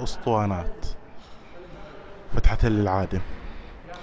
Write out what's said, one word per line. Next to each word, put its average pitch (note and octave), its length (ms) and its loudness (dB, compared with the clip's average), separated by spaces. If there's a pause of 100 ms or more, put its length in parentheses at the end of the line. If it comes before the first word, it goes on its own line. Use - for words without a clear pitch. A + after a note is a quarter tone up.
أسطوانات، G#2 840 0 (1500)
فتحتين A2+ 360 8
للعادم، F#2+ 500 2 (800)